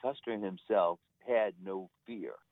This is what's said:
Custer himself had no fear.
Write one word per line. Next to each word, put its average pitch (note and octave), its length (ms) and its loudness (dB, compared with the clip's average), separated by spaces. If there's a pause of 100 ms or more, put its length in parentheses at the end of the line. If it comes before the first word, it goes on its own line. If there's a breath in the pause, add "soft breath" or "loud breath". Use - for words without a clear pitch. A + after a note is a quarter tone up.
Custer B2 360 -4
himself F#2 600 2 (280)
had A2 260 2 (100)
no F#2+ 260 -6 (160)
fear. G2 280 -8 (180)